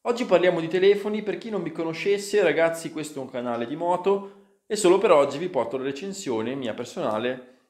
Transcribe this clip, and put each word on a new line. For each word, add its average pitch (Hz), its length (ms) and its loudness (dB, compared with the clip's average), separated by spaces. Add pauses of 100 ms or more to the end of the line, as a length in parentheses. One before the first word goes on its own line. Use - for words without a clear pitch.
Oggi 240 240 -2
parliamo 175 340 4
di 160 100 -4
telefoni, 202 540 2
per 196 140 -4
chi 233 140 -10
non 202 100 -4
mi 160 120 -6
conoscesse, 196 720 -2
ragazzi, 165 480 2
questo 151 280 -10
è 135 40 -8
un 123 60 -10
canale 120 380 -4
di 147 100 -8
moto 196 920 -2
e 214 100 -4
solo 185 200 6
per 202 140 4
oggi 139 260 6
vi 175 140 -6
porto 127 260 -2
la 127 80 -4
recensione 135 720 -6
mia 127 180 -6
personale 123 840 -6 (140)